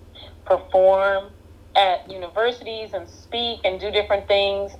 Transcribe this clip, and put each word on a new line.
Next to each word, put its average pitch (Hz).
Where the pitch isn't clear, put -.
perform 190
at 190
universities 220
and 170
speak 233
and 190
do 208
different 202
things. 202